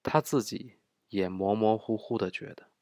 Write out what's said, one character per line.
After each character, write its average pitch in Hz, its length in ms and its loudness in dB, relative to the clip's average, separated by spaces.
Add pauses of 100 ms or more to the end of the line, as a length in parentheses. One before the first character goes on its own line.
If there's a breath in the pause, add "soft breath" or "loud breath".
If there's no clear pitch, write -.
他 - 180 2
自 143 220 2
己 - 380 -10 (300)
也 95 200 0
模 95 240 0
模 110 240 4
糊 113 180 -2
糊 113 220 -4
地 92 140 0
觉 69 240 -12
得 - 160 -20 (100)